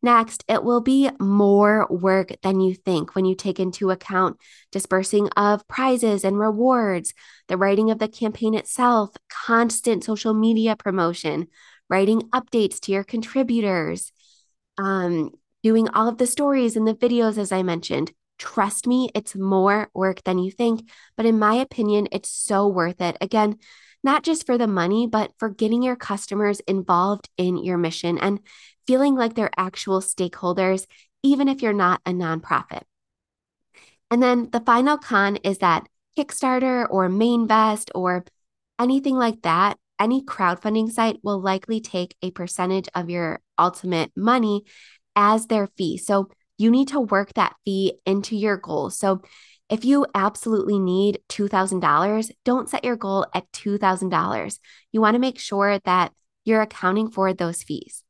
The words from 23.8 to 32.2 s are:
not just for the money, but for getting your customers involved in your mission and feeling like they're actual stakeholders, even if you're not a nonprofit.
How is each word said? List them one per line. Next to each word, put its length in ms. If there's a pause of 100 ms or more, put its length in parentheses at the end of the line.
not 200
just 240
for 100
the 100
money, 400
but 320
for 120
getting 320
your 140
customers 640
involved 760
in 260
your 140
mission 400
and 240 (460)
feeling 280
like 200
they're 240
actual 420
stakeholders, 840 (360)
even 240
if 140
you're 140
not 320
a 40
nonprofit. 720 (1300)